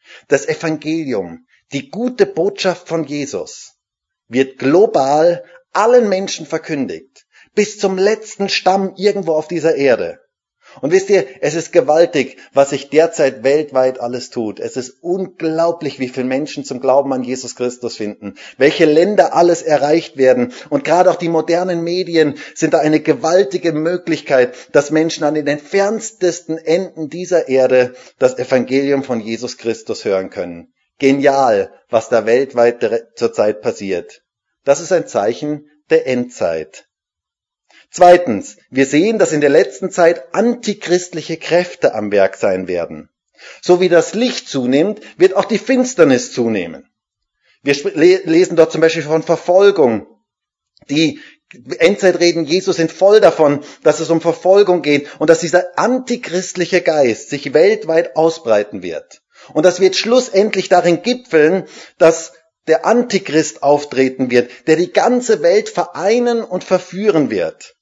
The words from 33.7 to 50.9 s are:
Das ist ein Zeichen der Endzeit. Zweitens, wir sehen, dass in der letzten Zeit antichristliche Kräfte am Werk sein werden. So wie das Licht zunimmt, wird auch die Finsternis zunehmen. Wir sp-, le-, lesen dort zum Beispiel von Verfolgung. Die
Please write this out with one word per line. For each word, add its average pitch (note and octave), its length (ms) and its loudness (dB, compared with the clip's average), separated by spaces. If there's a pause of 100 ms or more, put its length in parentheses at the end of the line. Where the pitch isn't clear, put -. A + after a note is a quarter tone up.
Das C#3 160 0
ist E3+ 100 -8
ein E3+ 160 -2
Zeichen D3 640 -6 (180)
der D#3+ 160 2
Endzeit. A#2 800 -6 (1080)
Zweitens, F3 640 4 (120)
wir C3 160 0
sehen, F3+ 320 0
dass E3 140 0
in D3+ 100 -2
der C#3+ 80 4
letzten F3+ 400 0
Zeit E3+ 460 0
antichristliche F3+ 1040 -4
Kräfte - 580 -2
am G#2 160 -4
Werk F#2+ 260 2
sein F#2 300 -2
werden. E2 420 -8 (540)
So F3+ 180 4
wie F3+ 80 2
das E3 240 2
Licht A#3 340 -4
zunimmt, C#3 540 -2 (160)
wird F#3 180 4
auch G3 100 0
die A3 120 -4
Finsternis F3+ 760 0
zunehmen. F#2+ 560 -6 (760)
Wir C#3+ 100 0
sp-, D#3+ 220 -4
le-, F3+ 300 4
lesen E3 300 2
dort D#3+ 160 4
zum D#3 100 -2
Beispiel D#3+ 200 2
von D#3 220 -2
Verfolgung. E3+ 800 2 (840)
Die D3+ 320 -2 (600)